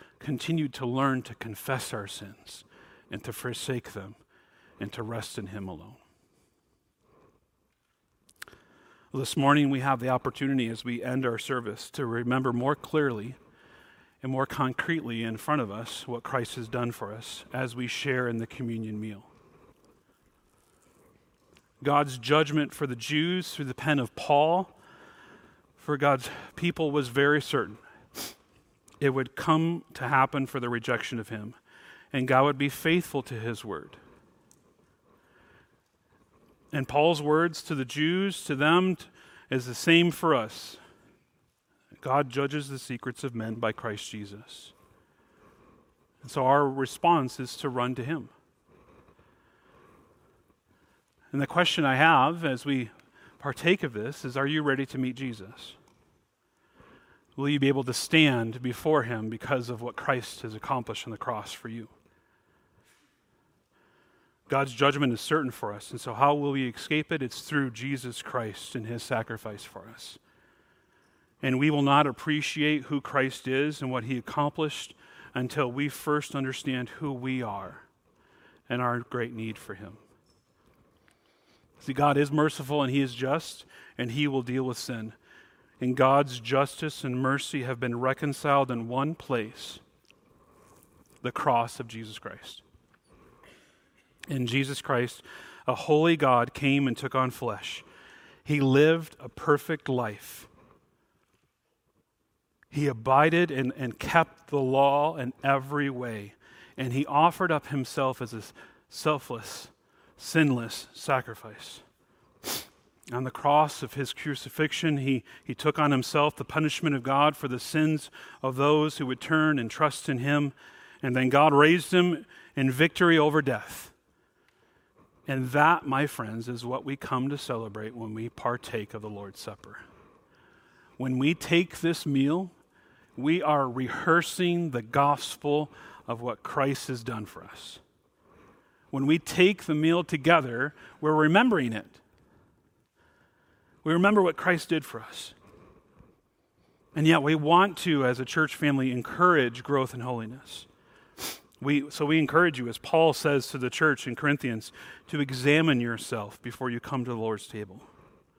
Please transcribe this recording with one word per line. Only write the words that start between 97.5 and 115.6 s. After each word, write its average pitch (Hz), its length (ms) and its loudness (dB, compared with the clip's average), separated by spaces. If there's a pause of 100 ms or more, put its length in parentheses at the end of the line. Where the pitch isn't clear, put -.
He 147 160 0
lived 151 640 6
a - 80 -14
perfect - 580 0
life. 117 640 -6 (2250)
He 147 180 0
abided 147 640 4
and, 131 280 0
and 123 200 -6
kept - 520 0
the 143 100 0
law 139 560 4
in 131 160 -6 (140)
every 139 440 2
way. 113 440 -8 (420)
And 127 160 -4
He 139 140 0
offered 165 480 4
up 147 140 -2
Himself 135 540 -2
as 117 120 -8
a 110 100 -10 (460)
selfless, - 800 -6 (480)
sinless 131 760 0
sacrifice. - 840 -6 (1300)
On 127 120 -4
the 127 80 -6
cross 147 500 2
of 135 140 -10
His 139 180 -6
crucifixion, 151 840 -2
he, 131 260 0 (200)
he - 120 -8
took 151 240 0